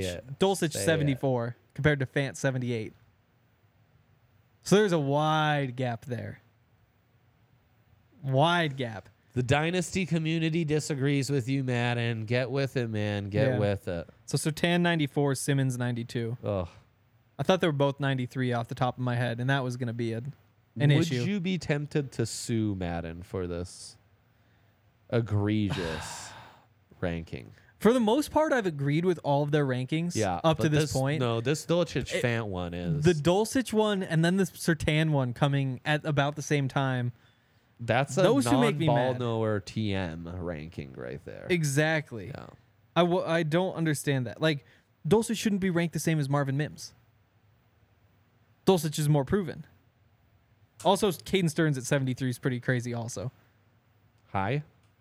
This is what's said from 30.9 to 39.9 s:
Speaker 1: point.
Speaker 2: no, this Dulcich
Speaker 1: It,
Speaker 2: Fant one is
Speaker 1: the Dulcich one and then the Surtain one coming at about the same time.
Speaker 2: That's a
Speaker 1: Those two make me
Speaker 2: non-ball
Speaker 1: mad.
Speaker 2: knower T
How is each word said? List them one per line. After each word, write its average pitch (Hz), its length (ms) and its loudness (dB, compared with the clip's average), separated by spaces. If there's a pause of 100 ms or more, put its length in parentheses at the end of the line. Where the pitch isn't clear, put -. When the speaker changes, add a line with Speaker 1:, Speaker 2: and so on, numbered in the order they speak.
Speaker 1:
point. 139 280 0
Speaker 2:
no, 117 220 0
this 151 240 -2
Dulcich 165 480 0
Speaker 1:
It, 185 100 -2
Speaker 2:
Fant 117 220 0
one 90 260 -4
is 90 320 -2
Speaker 1:
the 180 80 8
Dulcich 190 600 0
one 214 300 2
and 160 220 2
then 180 140 4
the 190 60 2
Surtain 160 640 0
one 131 240 0
coming 139 500 0
at 151 200 0
about 147 320 0
the 143 60 -8
same 143 260 0
time. 127 440 0 (640)
Speaker 2:
That's 123 380 0
a 190 60 4
Speaker 1:
Those 247 240 6
two 262 120 6
make 214 200 4
me 165 80 0
Speaker 2:
non-ball 123 260 4
Speaker 1:
mad. 120 80 -4
Speaker 2:
knower 110 400 0
T 107 320 -4